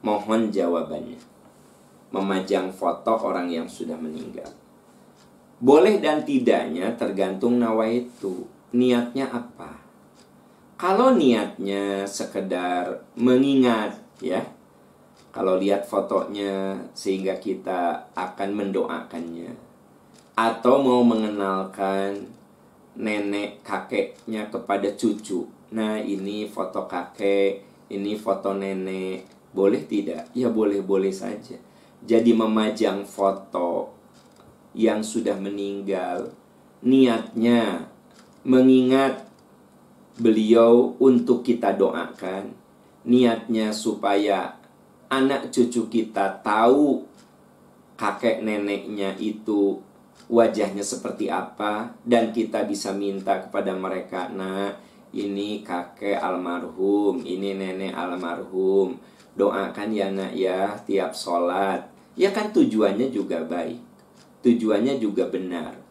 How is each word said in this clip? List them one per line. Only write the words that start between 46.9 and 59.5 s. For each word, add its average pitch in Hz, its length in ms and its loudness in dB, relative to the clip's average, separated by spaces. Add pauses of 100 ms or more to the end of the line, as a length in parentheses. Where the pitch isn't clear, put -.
kakek 107 400 0
neneknya 101 800 -4
itu 104 640 -2 (460)
wajahnya 104 500 2
seperti - 480 -6
apa, 107 640 -6 (140)
dan 113 260 2
kita 110 320 -2
bisa 98 320 -4
minta 98 480 -4
kepada 95 320 -4
mereka, 92 560 -6
"Nah, 95 400 -6 (400)
ini 101 480 -6
kakek 92 560 -6
almarhum, 90 1120 -2
ini 95 320 -4
nenek 95 340 -6
almarhum, 92 1040 -2 (380)
doakan 98 560 -2